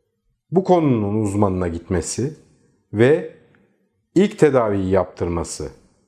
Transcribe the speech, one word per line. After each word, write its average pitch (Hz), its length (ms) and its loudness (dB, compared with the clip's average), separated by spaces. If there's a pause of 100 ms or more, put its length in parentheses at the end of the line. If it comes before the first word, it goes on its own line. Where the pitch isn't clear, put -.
(500)
bu 190 140 0
konunun 117 580 2
uzmanına 98 460 0
gitmesi 92 680 -6 (560)
ve 139 480 2 (760)
ilk 202 240 0
tedaviyi 110 520 2
yaptırması, 85 800 -4 (380)